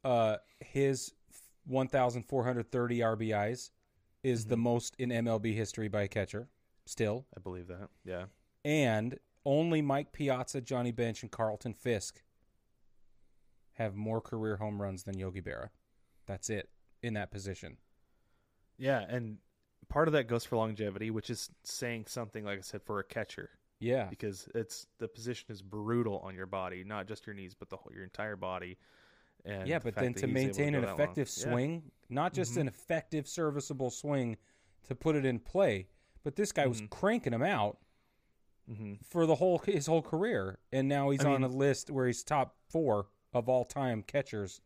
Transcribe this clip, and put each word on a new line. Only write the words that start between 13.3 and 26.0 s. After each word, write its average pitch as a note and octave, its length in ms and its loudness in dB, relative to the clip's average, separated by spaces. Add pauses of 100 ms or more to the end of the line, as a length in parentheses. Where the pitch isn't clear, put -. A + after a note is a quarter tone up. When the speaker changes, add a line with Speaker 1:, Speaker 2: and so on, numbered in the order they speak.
Speaker 1:
have G#2+ 220 -4
more A2 260 -2
career A2 360 -4
home G#2 240 -4
runs F#2+ 220 -6
than G2 140 -6
Yogi F#2 240 -6
Berra. B1 280 -8 (580)
That's G2 220 -8
it, G#2 200 -4 (340)
in A#2 120 -4
that G2+ 160 -4
position. F#2+ 460 -10 (1000)
Speaker 2:
Yeah, B2+ 300 2
and A#2 300 -4 (500)
part D#3 200 4
of D3+ 60 4
that C3 140 4
goes A#2 180 0
for B2 120 -2
longevity, G#2+ 540 -2
which A2 180 -4
is - 200 -6 (140)
saying A#2 440 -6
something, A2 360 -8
like G2+ 160 -4
I - 20 -12
said, G2 220 -10
for G#2 160 -2
a F#2+ 40 -4
catcher. - 460 -8 (300)
Speaker 1:
Yeah. A#2+ 260 0
Speaker 2:
Because G2 480 -8
it's, - 320 -6 (140)
the A2+ 80 -6
position A#2 420 -8
is G2 140 -12
brutal G#2+ 560 0